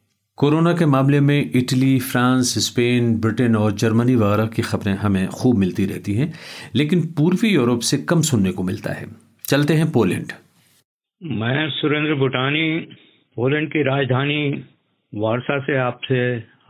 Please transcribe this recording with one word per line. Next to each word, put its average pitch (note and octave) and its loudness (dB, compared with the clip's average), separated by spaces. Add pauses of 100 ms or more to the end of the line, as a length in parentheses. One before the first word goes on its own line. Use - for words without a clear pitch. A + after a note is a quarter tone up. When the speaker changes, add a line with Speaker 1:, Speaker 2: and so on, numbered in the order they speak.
(360)
Speaker 1:
कोरोना D#3+ 2
के E3+ 2
मामले C#3 4
में C#3+ 2
इटली, B2+ 2
फ्रांस, B2+ 0
स्पेन, A#2+ 2
ब्रिटेन A2+ 2
और G#2+ 2
जर्मनी A#2 2
वगैरह G#2 2
की A2 -4
खबरें G2+ -2
हमें F#2+ 0
खूब B2 0
मिलती F#2+ 0
रहती F#2 -4
हैं, D3+ -2 (400)
लेकिन D#3 2
पूर्वी F3 0
यूरोप B2 2
से - -2
कम E3 0
सुनने G2 2
को F#2 -6
मिलता F2+ -6
है। - -10 (420)
चलते D3 2
हैं D#3+ 0
पोलैंड। G2 0 (880)
Speaker 2:
मैं C#3 -2
सुरेंद्र D3+ -2
भूटानी, C#3 0 (580)
पोलैंड D3 0
की D3+ -2
राजधानी C#3 0 (500)
वारसा A#2 -2
से C#3 -2
आपसे, B2 -2 (240)